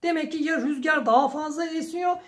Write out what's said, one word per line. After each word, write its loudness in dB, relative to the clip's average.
Demek 0
ki -2
ya 0
rüzgar 0
daha 6
fazla -4
esiyor -2